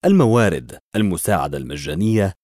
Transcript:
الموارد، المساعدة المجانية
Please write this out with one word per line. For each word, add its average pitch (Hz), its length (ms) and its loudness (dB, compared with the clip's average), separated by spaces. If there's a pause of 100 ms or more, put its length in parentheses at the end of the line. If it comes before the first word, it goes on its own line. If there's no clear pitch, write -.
الموارد، 113 720 2 (160)
المساعدة 92 600 -2
المجانية 85 760 -2 (100)